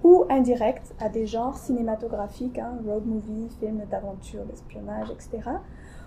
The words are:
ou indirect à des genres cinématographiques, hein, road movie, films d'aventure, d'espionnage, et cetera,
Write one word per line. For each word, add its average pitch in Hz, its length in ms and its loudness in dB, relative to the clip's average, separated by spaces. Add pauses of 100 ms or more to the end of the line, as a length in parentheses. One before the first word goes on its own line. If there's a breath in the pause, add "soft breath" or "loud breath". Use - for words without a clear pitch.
ou 359 240 12
indirect 247 720 4
à 220 80 -2
des 220 180 0
genres 233 300 -2
cinématographiques, 226 1000 -4
hein, 240 280 -6
road 208 200 -2
movie, 220 420 -4 (100)
films 214 320 -4
d'aventure, 196 540 -8
d'espionnage, 214 680 -10
et - 100 -12
cetera, 240 400 -8 (460 loud breath)